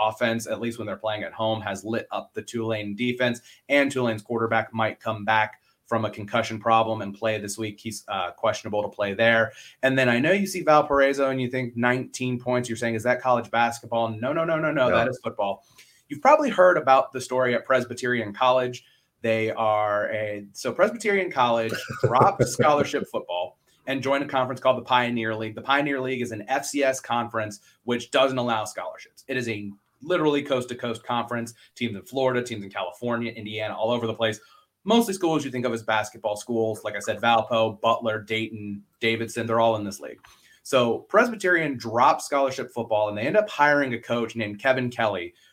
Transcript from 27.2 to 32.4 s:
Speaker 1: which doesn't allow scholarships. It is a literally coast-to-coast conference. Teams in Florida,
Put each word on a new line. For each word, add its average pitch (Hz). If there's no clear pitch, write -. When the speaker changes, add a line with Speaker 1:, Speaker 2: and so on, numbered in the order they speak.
Speaker 1:
which 120
doesn't 131
allow 117
scholarships. -
It 135
is 120
a 104
literally 151
coast-to-coast 123
conference. 117
Teams 110
in 95
Florida, 127